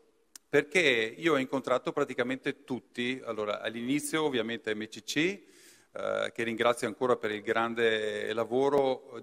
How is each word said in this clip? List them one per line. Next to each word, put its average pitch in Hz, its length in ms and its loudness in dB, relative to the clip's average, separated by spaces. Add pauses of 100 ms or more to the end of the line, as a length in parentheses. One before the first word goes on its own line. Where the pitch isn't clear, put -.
(480)
perché 147 320 2
io 135 540 2
ho 135 40 4
incontrato 131 540 0
praticamente 131 720 -2
tutti, 123 580 -4
allora 107 380 -4
all'inizio 135 600 -2
ovviamente 117 520 0
M 107 140 -8
C - 140 -16
C, - 120 -10 (800)
eh, 104 400 -2
che 120 100 -4
ringrazio 117 460 2
ancora 123 280 2
per 107 160 -4
il 104 100 -6
grande 110 920 0
lavoro 127 920 0